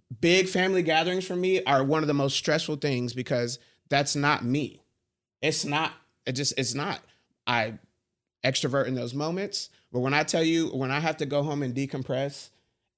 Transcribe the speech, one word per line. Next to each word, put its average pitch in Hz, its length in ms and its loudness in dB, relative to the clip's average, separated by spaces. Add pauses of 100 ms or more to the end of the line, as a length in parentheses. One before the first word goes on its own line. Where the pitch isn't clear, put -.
(220)
big 185 260 4
family 185 360 2
gatherings 165 420 2
for 180 100 -4
me 185 280 2
are 135 200 4
one 156 200 4
of 147 40 0
the 147 60 2
most 139 240 2
stressful 156 400 0
things 123 360 -2
because 123 440 -2 (320)
that's 143 260 2
not 143 300 2
me. 131 360 -2 (600)
It's 147 240 0
not, 151 280 -2 (340)
it 131 60 -4
just, 135 240 -2
it's 117 180 -2
not. 151 260 -4 (440)
I 113 280 0 (680)
extrovert 135 440 0
in 131 80 -2
those 120 180 -6
moments, 175 560 -6 (220)
but 123 80 -2
when 135 140 0
I 156 100 4
tell 165 200 2
you, 165 240 2
when 131 240 -4
I 143 80 0
have 160 180 0
to 147 80 -4
go 143 180 0
home 147 200 -2
and 123 100 -4
decompress, 135 760 -4 (480)